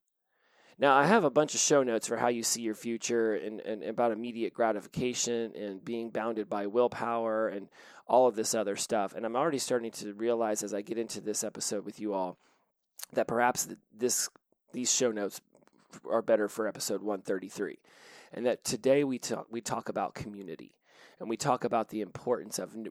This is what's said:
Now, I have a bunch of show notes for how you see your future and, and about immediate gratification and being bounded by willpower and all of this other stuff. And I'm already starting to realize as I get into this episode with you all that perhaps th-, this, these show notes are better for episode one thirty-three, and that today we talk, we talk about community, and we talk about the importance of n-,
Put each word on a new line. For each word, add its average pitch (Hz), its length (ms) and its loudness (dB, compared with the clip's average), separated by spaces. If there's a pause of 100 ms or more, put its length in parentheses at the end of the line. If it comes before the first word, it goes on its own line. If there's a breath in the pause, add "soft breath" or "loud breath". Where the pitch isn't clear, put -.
(800 soft breath)
Now, 135 160 6
I 139 100 8
have 202 180 6
a 143 60 4
bunch 147 240 4
of 120 80 0
show 143 220 6
notes 113 240 0
for 117 100 -2
how 120 120 2
you 120 120 0
see 117 220 -2
your 110 100 0
future 113 600 0
and, 101 260 -6
and 107 220 -6
about 113 280 0
immediate 113 440 -4
gratification 117 1000 0
and 95 300 -8
being 117 240 -4
bounded 110 400 -2
by 101 160 -2
willpower 113 800 2
and 95 220 -6 (380 loud breath)
all 127 180 8
of 113 100 4
this 110 200 0
other 101 200 0
stuff. 104 380 -2
And 101 100 -6
I'm 113 120 -4
already 143 240 2
starting 117 320 -2
to 104 220 -10
realize 110 500 0
as 101 100 -6
I 101 80 -2
get 110 160 -6
into 110 240 -4
this 104 220 -2
episode 104 420 -4
with 104 140 -10
you 104 140 -2
all 92 260 -2 (720 soft breath)
that 113 140 2
perhaps 120 400 2
th-, 98 100 -12 (180)
this, 117 320 0 (440)
these 123 200 -2
show 123 200 2
notes 101 280 -4 (720)
are 110 140 2
better 107 240 4
for 107 200 -2
episode 98 360 -4
one 101 180 -2
thirty-three, 95 560 -6 (540 loud breath)
and 113 160 -6
that - 160 0
today 131 400 4
we 131 160 -2
talk, - 320 -6
we 113 100 -6
talk 113 260 -4
about 101 280 -4
community, 98 600 -12 (440 loud breath)
and 101 100 -8
we 113 80 0
talk 131 260 0
about 117 260 0
the 107 120 -4
importance 101 560 -2
of 92 160 -8
n-, 110 180 -10